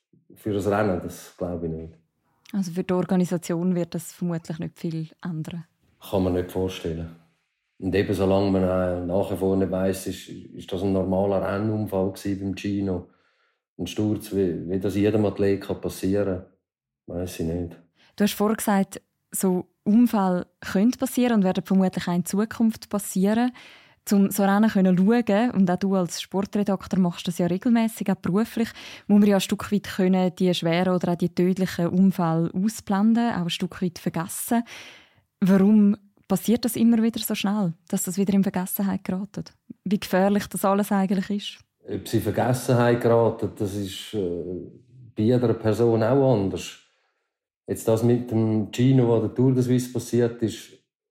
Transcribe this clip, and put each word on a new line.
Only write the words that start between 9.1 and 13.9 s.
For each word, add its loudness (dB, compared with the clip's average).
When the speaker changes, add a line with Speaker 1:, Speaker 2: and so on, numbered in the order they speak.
Speaker 1:
wie -4
vor 0
nicht 0
weiss, -2
ist, -10
ist -16
das -6
ein 0
normaler 0
Rennunfall -2
gewesen -6
beim -6
Gino. -4
Ein -6
Sturz, -4